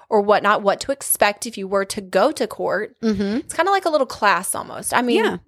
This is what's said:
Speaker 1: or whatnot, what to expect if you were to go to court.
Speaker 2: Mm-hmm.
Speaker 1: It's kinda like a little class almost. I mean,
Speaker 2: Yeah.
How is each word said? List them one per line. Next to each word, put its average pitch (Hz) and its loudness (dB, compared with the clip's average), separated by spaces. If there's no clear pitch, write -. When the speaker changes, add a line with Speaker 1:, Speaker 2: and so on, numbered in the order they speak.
Speaker 1:
or 214 2
whatnot, 202 4
what 196 2
to - -4
expect - 0
if 233 -10
you 190 -8
were 196 0
to 196 -8
go 190 2
to 226 -2
court. 180 -4
Speaker 2:
Mm-hmm. 214 0
Speaker 1:
It's - -12
kinda 349 0
like 392 0
a 339 0
little 302 0
class 190 0
almost. - -8
I - 0
mean, 277 2
Speaker 2:
Yeah. 190 0